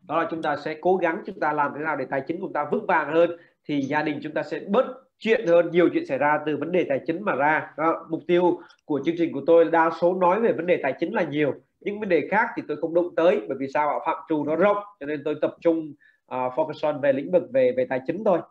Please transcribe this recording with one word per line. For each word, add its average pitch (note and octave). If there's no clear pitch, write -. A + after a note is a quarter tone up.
Đó D#3+
là D#3+
chúng D#3+
ta D3
sẽ D#3
cố F3+
gắng, F3+
chúng G3
ta D3+
làm D3
thế C#3+
nào D#3+
để C3
tài C3+
chính F3
của F#3+
chúng C3+
ta D3
vững G#3
vàng D#3
hơn, E3+
thì D3
gia C#3+
đình D3+
chúng D#3
ta D3+
sẽ D3+
bớt A3+
chuyện G#3+
hơn, E3+
nhiều E3
chuyện D#3+
xảy C#3+
ra D3
từ D3+
vấn D3
đề F3+
tài C3+
chính E3+
mà F#3
ra. C#3+
Đó, D#3+
mục D#3+
tiêu F3
của C#3+
chương E3+
trình D#3
của C#3
tôi E3
đa E3
số F3
nói F#3
về G#3
vấn D#3+
đề F3
tài C3+
chính F3
là G#3+
nhiều, D3
những G#3
vấn G#3+
đề D#3
khác A3
thì D3+
tôi D3
không D#3+
đụng F3
tới, E3+
bởi C3+
vì C3+
sao D3+
ạ? C3+
Phạm D#3+
trù D3+
nó D3
rộng, G3+
cho C#3+
nên D3
tôi D3+
tập -
trung, E3
à, B2+
focus D3+
on C#3
về C#3
lĩnh D3
vực F3+
về, B2+
về B2+
tài C3
chính F3
thôi. F#3